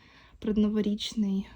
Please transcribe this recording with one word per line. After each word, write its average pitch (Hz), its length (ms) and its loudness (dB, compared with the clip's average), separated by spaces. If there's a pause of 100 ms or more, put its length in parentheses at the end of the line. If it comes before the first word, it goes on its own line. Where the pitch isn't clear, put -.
(380)
предноворічний, 208 1160 0